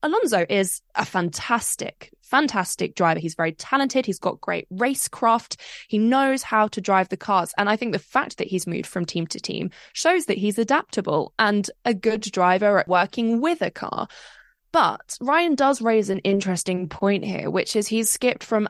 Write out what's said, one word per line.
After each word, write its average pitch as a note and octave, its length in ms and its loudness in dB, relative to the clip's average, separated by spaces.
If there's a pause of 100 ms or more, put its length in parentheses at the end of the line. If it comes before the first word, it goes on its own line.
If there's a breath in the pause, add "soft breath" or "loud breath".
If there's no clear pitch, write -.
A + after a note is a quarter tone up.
Alonso D4+ 480 2
is G3 320 0 (140)
a - 80 2
fantastic, - 1080 -4 (100)
fantastic A3 720 0
driver. E3 240 2
He's D#3+ 160 -6
very E3 160 -2
talented. C4 540 0
He's F#3+ 140 -4
got - 220 -4
great - 300 -6
racecraft. A#3 880 0 (300 loud breath)
He G#3+ 80 0
knows C4 460 4
how G#3+ 260 2
to - 120 -8
drive F#3+ 280 2
the F#3+ 80 -6
cars. F#3+ 400 0
And G3+ 120 2
I G#3+ 60 2
think A#3 160 -4
the G3+ 80 0
fact - 380 -2
that - 100 -4
he's F3+ 180 -4
moved - 220 -6
from F3 180 -4
team E3 220 -4
to - 120 -10
team - 300 -6 (220 loud breath)
shows F4 360 0
that G3 100 0
he's G3+ 200 0
adaptable G#3 800 0
and G#3 320 2 (140)
a A#3+ 100 2
good G#3+ 280 -2
driver F#3+ 580 2
at - 80 0
working A3+ 540 2
with E4 200 0
a - 80 -2
car. - 380 -6 (640 loud breath)
But G#3+ 480 0
Ryan D4+ 360 2
does C4+ 260 2
raise A3 300 2
an F#3+ 80 -2
interesting F#3 720 -2
point G3 360 0
here, F#3+ 240 -6
which - 260 0
is G#3 120 0
he's A3 200 0
skipped - 360 0
from G#3+ 260 0